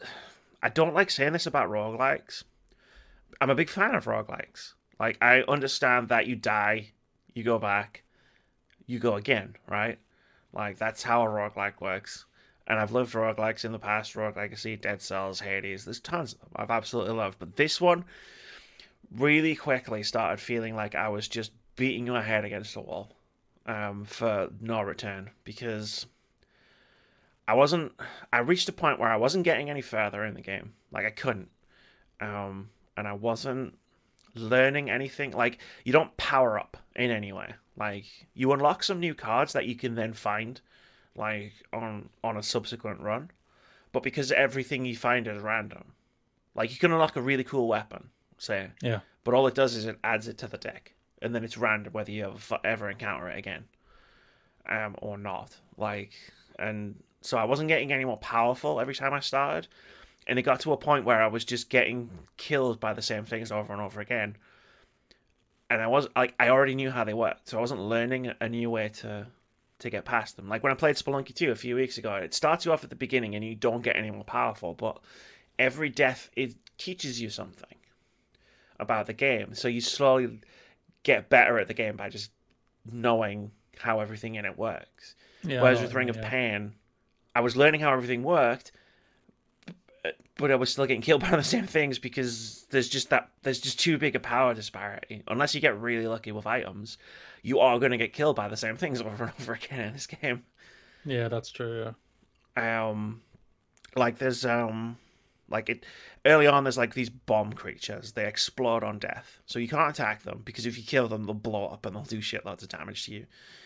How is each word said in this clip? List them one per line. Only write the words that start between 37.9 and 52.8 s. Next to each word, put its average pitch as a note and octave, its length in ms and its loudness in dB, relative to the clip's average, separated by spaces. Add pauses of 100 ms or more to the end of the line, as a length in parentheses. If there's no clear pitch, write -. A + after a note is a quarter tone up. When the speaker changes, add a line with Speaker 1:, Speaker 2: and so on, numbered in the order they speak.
Speaker 1:
you C3 200 2
unlock C#3+ 300 4
some F#3 160 -2
new E3+ 160 -2
cards A#2+ 380 0
that - 120 0
you A#2 100 -4
can A#2 200 -4
then A2+ 180 -4
find, A2 480 -6 (540)
like, G#2+ 380 -6 (200)
on, A2+ 360 -8 (140)
on A2+ 140 -2
a G#2+ 60 -8
subsequent A2 580 -6
run. A2+ 300 -4 (600)
But C3 120 0
because C3 280 -2
everything C3+ 540 2
you B2 100 -4
find A#2+ 320 0
is G#2 140 -8
random, G#2+ 520 -6 (600)
like, A#2 180 -2
you B2+ 60 -12
can E3+ 140 4
unlock D#3+ 240 4
a C#3 60 -2
really C3 220 2
cool B2+ 240 0
weapon, G#2+ 420 -2 (280)
say, G2 320 -6 (120)
Speaker 2:
Yeah. A2+ 180 0 (240)
Speaker 1:
but A#2+ 100 2
all C3 140 8
it B2 80 2
does B2+ 200 4
is A2 100 -4
it A2 180 -6
adds A2 240 -2
it A2+ 120 -12
to A#2+ 80 -10
the A2 100 -12
deck, - 360 -14 (280)
and A2+ 120 -4
then A2+ 100 -2
it's A2+ 140 -10
random G#2+ 360 0
whether G#2 180 -6
you G#2 160 -6
ever, G2 360 -6
ever G#2+ 260 -2